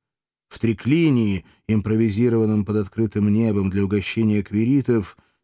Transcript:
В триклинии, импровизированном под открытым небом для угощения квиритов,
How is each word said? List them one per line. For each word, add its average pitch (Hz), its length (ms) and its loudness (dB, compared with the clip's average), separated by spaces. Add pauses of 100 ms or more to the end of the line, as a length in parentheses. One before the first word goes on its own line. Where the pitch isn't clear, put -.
(500)
В - 80 -16
триклинии, 117 880 0 (220)
импровизированном 110 1000 0
под 107 120 -2
открытым 104 540 -2
небом 104 380 0
для 98 160 0
угощения 104 560 0
квиритов, 113 760 0 (280)